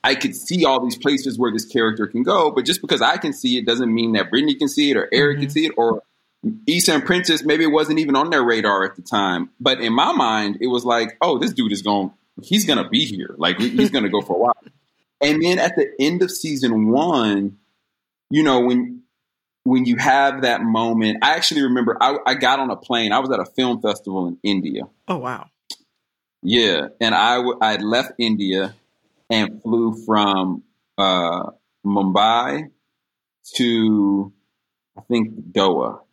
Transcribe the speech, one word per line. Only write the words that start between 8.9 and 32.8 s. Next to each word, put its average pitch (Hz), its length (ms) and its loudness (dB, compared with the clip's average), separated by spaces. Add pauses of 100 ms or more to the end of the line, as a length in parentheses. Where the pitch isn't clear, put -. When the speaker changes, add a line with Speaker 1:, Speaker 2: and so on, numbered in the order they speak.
Speaker 1:
the - 60 -20
time. 95 480 -2 (100)
But 127 200 0
in 123 120 -2
my 165 200 2
mind, 110 480 -2
it 120 60 -2
was 123 180 -2
like, 117 360 0
"Oh, - 180 0
this 127 140 -2
dude 113 200 -2
is 95 100 -6
gon-, 101 300 0 (300)
he's 202 240 0
gonna 113 220 0
be 151 160 0
here. 101 340 -8
Like, 90 220 -2
he, 120 100 0
he's 156 200 2
gonna 110 200 -2
go 101 120 0
for 92 120 -4
a 87 60 -2
while." - 200 2
Speaker 2:
<laughs> - 60 -20 (560)
Speaker 1:
And 151 200 2
then 175 180 2
at 170 160 0
the 147 120 2 (120)
end 170 220 2
of 185 100 0
season 123 580 0
one, 113 680 0 (720)
you 151 140 2
know, 131 180 4
when, 123 400 0 (640)
when 127 220 2
you 120 100 2
have 135 460 2
that 120 200 0
moment, 113 600 0
I 147 140 2
actually 156 260 0
remember 123 380 0
I, 135 260 2
I 131 80 2
got 135 260 2
on 131 100 -4
a 95 60 -4
plane. 113 360 -2
I 117 80 2
was 131 100 -4
at 107 100 0
a 90 60 -6
film 123 340 -2
festival 95 480 -4
in 87 140 -8
India. 90 400 -2 (260)
Speaker 2:
Oh, 185 80 -4
wow. 123 320 -10 (920)
Speaker 1:
Yeah. 92 460 2 (120)
And 113 140 2
I, 113 220 4
w-, 123 260 -2
I 110 100 4
had 101 100 -4
left 117 360 0
India 101 560 -2 (560)
and 110 320 -2
flew 113 420 0
from, 98 580 0 (360)
uh, 90 460 0 (400)
Mumbai 110 840 0 (840)